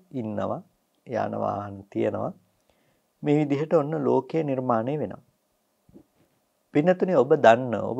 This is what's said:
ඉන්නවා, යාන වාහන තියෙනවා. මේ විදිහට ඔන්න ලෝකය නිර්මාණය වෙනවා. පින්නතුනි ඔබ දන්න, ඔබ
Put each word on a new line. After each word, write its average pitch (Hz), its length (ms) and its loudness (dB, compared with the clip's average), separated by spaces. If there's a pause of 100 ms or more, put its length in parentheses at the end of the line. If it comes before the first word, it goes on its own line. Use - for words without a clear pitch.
ඉන්නවා, 110 520 -6 (460)
යාන 107 280 -4
වාහන 101 500 -6
තියෙනවා. 110 480 -4 (920)
මේ 147 140 4
විදිහට 151 360 0
ඔන්න 156 260 2
ලෝකය 135 440 0
නිර්මාණය 127 520 -2
වෙනවා. 113 280 -8 (1500)
පින්නතුනි 180 420 2
ඔබ 135 200 4
දන්න, 120 460 4
ඔබ 117 180 -4